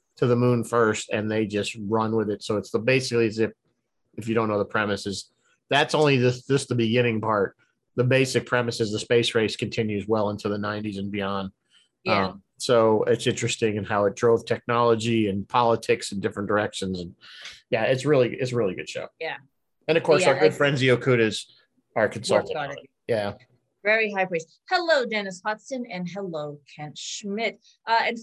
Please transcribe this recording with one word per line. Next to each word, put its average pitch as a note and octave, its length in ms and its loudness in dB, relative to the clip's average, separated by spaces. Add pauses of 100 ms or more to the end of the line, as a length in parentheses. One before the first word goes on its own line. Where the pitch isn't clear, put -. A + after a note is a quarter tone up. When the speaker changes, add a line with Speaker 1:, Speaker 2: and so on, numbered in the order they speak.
(180)
Speaker 1:
to C#3 100 2
the A#2+ 80 4
moon A#2+ 280 2
first A2+ 460 0
and G#2+ 200 -2
they G#2+ 160 0
just G2+ 300 -4 (120)
run A2 280 0
with G#2+ 140 0
it. G2+ 140 -4
So A2 140 -4
it's G2+ 140 -6
the, A2+ 80 -2
basically A#2+ 480 0
as G#2+ 120 -4
if, G#2+ 120 0 (640)
if A2 100 -10
you A2+ 80 -2
don't A2+ 140 0
know G#2 100 0
the G2 60 0
premise G#2 420 -2
is, F#2+ 220 -8 (400)
that's D3+ 260 2
only D3 220 6
just, B2 300 0
just C3+ 220 0
the A#2+ 60 0
beginning A#2 460 2
part. G#2+ 340 0 (400)
The B2 80 2
basic C3 420 2
premise A#2+ 360 -2
is G#2+ 100 0
the G#2 80 -4
space A#2+ 360 2
race A2 200 2
continues G#2+ 520 -4
well G#2+ 220 0
into G#2 200 -6
the G#2 80 -2
nineties G#2 400 -6
and G2 140 -6
beyond. G2 400 -4 (520)
Speaker 2:
Yeah. G2 240 0
Speaker 1:
Um, F#2+ 160 -10 (140)
so A2+ 480 4
it's A#2 200 0
interesting A2+ 520 -2
in G2+ 60 -4
how G#2 220 0
it G2 100 0
drove A#2 300 4
technology A#2 840 2
and G2 200 -4
politics A#2 600 2
in G2+ 80 -6
different G#2 280 -4
directions. G2+ 520 -2
And F2 160 -12 (560)
yeah, A2 140 0
it's B2+ 200 0
really, C3+ 300 2
it's B2+ 160 -4
a A#2+ 40 -6
really G#2 200 0
good D#2 120 -10
show. - 200 -10 (120)
Speaker 2:
Yeah. D3+ 180 -8 (500)
Speaker 1:
And D#3+ 100 2
of D#3+ 60 2
course, D#3 180 4
Speaker 2:
Yeah, F3 80 4
Speaker 1:
our C3+ 100 2
good D3+ 140 6
Speaker 2:
I - 20 -10
Speaker 1:
friends, C#3+ 240 2
the C3 100 4
Okudas, A#2 560 2 (500)
are A2 120 2
consulting - 480 -2
Speaker 2:
Worked C#3+ 140 -6
on - 20 -12
Speaker 1:
on C#3+ 60 -12
Speaker 2:
it. - 60 -20
Speaker 1:
it. - 60 -20 (180)
Yeah. G3+ 260 -2 (500)
Speaker 2:
Very G#3+ 280 0
high F#3+ 140 0
praise. E3+ 200 -6 (240)
Hello, E4 380 2
Dennis G3+ 360 -6
Hudson, A3+ 480 -6
and F3+ 160 -8
hello, D#3+ 520 -10 (160)
Kent D3 240 -14
Schmidt. G#3 600 -6 (280)
Uh, A3+ 160 2
and A#3+ 200 -4